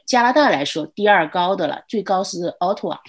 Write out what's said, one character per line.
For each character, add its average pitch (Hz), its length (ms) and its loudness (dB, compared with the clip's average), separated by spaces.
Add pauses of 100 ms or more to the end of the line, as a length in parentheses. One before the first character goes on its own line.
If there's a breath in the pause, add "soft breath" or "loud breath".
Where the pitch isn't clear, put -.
加 247 160 2
拿 247 120 2
大 294 160 4
来 143 160 0
说 151 200 -6
第 208 220 -4
二 180 220 4
高 180 260 0
的 185 120 -2
了， - 200 -8
最 208 160 -4
高 190 180 0
是 175 260 -6 (120)
Ottawa， 185 380 -4 (120)